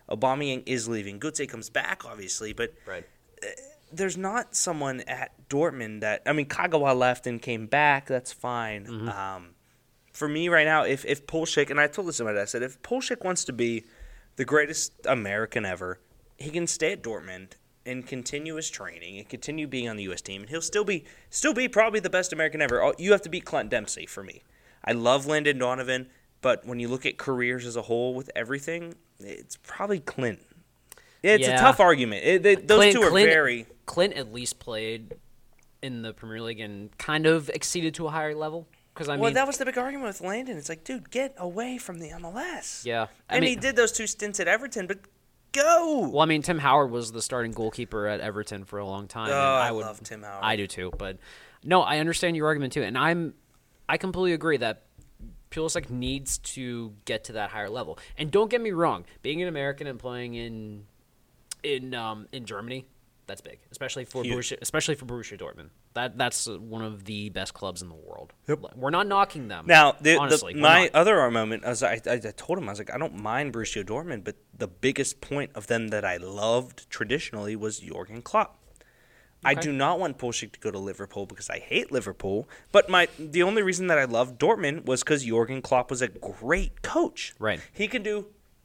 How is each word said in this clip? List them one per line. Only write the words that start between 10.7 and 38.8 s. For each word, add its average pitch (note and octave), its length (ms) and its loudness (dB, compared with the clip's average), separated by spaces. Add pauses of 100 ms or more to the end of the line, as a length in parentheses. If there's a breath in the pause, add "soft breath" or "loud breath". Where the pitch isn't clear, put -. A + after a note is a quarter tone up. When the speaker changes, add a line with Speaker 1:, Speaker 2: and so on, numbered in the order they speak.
Speaker 1:
if, C3 220 0
if C#3 200 -2
Pulisic, D#3 440 2
and C#3+ 100 2
I D3 80 6
told F3 200 -4
this D#3 100 -4
to B2 80 -2
my G#2+ 80 0
dad, G2+ 80 0
I G2+ 40 -2
said, A#2+ 160 -4
"If B2+ 220 -6
Pulisic B3+ 400 -4
wants F#3 220 -2
to C3+ 80 -6
be A#2 320 0 (500 soft breath)
the C3 100 -2
greatest D3 460 2 (140)
American G#2+ 600 0
ever, F2+ 340 -6 (380)
he C#3+ 120 -10
can E3+ 180 -4
stay D#3+ 260 -2
at E3 80 -12
Dortmund F#2 520 -12 (320)
and B2+ 200 -10
continue C#3+ 500 -8
his D#3+ 140 -8
training F2 480 -14
and G#2 100 -16
continue D3+ 400 -8
being B2+ 220 -4
on A2 60 -6
the G#2 80 -8
U F#2 100 -6
S E2+ 80 -8
team, G2 200 -12
and A2 80 -16
he'll D#3+ 120 -6
still G#3 220 -2
be, F#3 220 -2 (240 loud breath)
still C#4+ 240 0
be B3 160 0
probably A3 320 4
the F3+ 80 -4
best F3+ 240 0
American D#3 280 0
ever." A#2 220 4
Oh, C#3 140 4
you F#3 160 6
have G3 100 6
to E3+ 60 -12
beat E3+ 160 -6
Clint B2 240 -2
Dempsey G#2+ 360 -2
for - 180 -14
me. - 200 -20 (400 loud breath)
I A#2 100 0
love B2+ 340 4
Landon D3 320 2
Donovan, B2+ 500 -2 (320 soft breath)
but B2 240 2
when A#2+ 140 -6
you A#2+ 80 -4
look B2+ 180 -4
at - 120 -2
careers B2 480 -2
as A#2 100 -10
a A2+ 80 -4
whole A#2+ 320 0
with C3+ 200 -8
everything, E3 600 -6 (240)
it's - 380 -16
probably G3+ 420 -4
Clint. B2 400 -4 (840 loud breath)
It's F#3 240 6
Speaker 2:
Yeah. B2+ 80 4
Speaker 1:
a B2+ 40 6
tough C4 200 8
argument. C3 460 6
It, F3+ 180 6
they, G3+ 120 10
those G3 220 6
Speaker 2:
Clint, G#3 180 10
Speaker 1:
two E3+ 80 6
are F3 60 8
Speaker 2:
Clint, F#3+ 200 8
Speaker 1:
very B2+ 380 4 (180)
Speaker 2:
Clint F#3+ 300 0
at A#2 180 -8
least B2 260 -8
played A2 540 -6 (720)
in B2 180 -8
the A2+ 120 -8
Premier A2 280 -10
League A2+ 180 -8
and G#2 380 -10
kind D#3 300 2
of D#3+ 220 6
exceeded D#3+ 460 -2
to E3 120 -6
a - 20 -4
higher D3+ 260 -2
level. D#3 320 -6 (260)